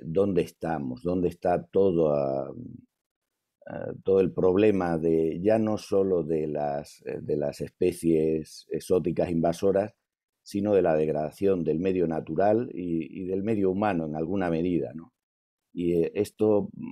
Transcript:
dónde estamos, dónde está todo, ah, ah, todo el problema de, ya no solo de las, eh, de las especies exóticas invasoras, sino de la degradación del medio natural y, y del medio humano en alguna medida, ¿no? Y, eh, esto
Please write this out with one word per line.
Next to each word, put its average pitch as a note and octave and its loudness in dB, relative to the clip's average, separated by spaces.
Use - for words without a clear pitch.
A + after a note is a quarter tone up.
dónde F2 2
estamos, D#2 -6
dónde F2+ 0
está F2 -2
todo, E2+ 2
ah, C#2 -2
ah, - -10
todo F#2+ 4
el F2+ 4
problema F#2 2
de, D#2+ 0
ya G#2+ 4
no G#2+ -2
solo G2 0
de D#2 -2
las, D2 -6
eh, - -8
de D2+ -2
las D2 -4
especies D#2+ 0
exóticas E2+ 0
invasoras, F#2 0
sino G#2 0
de F#2+ 6
la E2+ 4
degradación D#2 0
del D#2 0
medio F#2 0
natural F2+ 0
y, E2+ -6
y F2+ -8
del F#2+ -4
medio G2+ 0
humano F#2 -2
en D2+ -8
alguna F2 -2
medida, E2 -2
¿no? D#2+ -18
Y, F2 -2
eh, E2 0
esto G#2 0